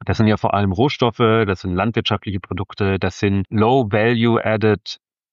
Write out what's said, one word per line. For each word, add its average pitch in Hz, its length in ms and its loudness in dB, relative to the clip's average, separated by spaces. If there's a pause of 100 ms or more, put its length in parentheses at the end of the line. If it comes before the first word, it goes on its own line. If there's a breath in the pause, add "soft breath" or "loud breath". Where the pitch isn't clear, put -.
das 95 120 -2
sind 110 100 4
ja 107 100 2
vor - 160 -2
allem 98 200 0
Rohstoffe, 120 440 0
das 110 440 2
sind 92 120 -4
landwirtschaftliche 101 680 -2
Produkte, 98 600 -4
das 95 180 -4
sind 98 320 0
Low-Value-Added 110 1500 0 (340)